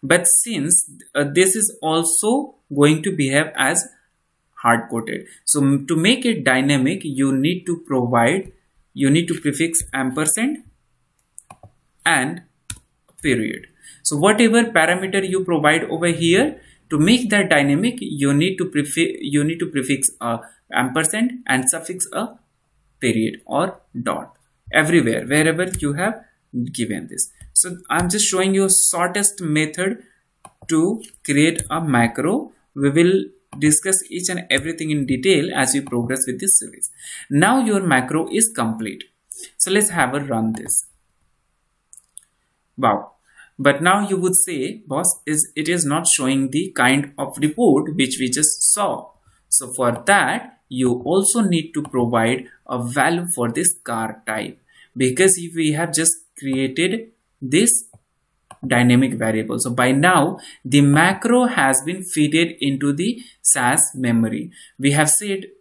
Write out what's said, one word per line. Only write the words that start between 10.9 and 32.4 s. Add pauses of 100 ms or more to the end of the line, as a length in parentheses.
and (800)
period. (360)
So
whatever
parameter
you
provide
over
here, (300)
to
make
that
dynamic,
you
need
to
prefi-,
you
need
to
prefix (100)
a (320)
ampersand
and
suffix
a (640)
period
or (200)
dot (340)
everywhere,
wherever (140)
you
have (500)
given
this. (220)
So (100)
I'm
just
showing
you
shortest
method (680)
to (220)
create
a
macro. (220)